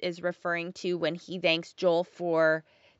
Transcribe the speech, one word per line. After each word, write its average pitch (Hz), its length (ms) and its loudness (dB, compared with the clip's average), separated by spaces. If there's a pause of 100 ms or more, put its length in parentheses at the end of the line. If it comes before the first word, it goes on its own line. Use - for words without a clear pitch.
is 175 180 -6
referring 170 520 -4
to 180 240 -4
when 165 180 -2
he 185 240 -10
thanks 165 320 0
Joel 175 320 2
for 160 640 2 (340)